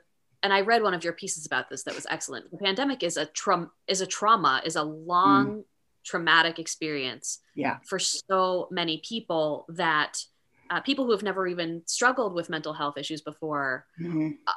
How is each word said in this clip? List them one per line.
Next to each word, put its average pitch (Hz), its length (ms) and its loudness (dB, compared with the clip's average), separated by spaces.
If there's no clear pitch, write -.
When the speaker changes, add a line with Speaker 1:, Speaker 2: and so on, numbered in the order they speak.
Speaker 1:
and 196 80 4
I 196 100 4
read 226 220 4
one 196 100 4
of 170 100 -4
your 170 100 -2
pieces 170 320 -8
about 131 240 -2
this 135 140 -10
that - 120 -6
was - 140 -10
excellent. 139 420 -8
The 175 60 -12
pandemic 247 460 0
is 170 140 -2
a 151 100 -2
traum-, 175 440 0
is 190 140 0
a 185 60 -2
trauma, 180 580 4
is 165 100 -2
a 165 60 0
Speaker 2:
Mm. 156 260 -6
Speaker 1:
long 196 560 4
traumatic 165 520 4
experience 147 840 -6
Speaker 2:
Yeah. 139 300 -2
Speaker 1:
for 190 140 -4
so 185 720 0
many 170 360 -2
people 160 640 -2
that, 165 540 0
uh, - 100 0
people 269 240 0
who 240 60 4
have 202 120 2
never 190 220 0
even 170 400 -4
struggled 240 480 2
with 170 160 -4
mental 156 240 -4
health 147 240 -4
issues 151 240 -8
before 143 640 -4
Speaker 2:
Mm-hmm. 160 280 0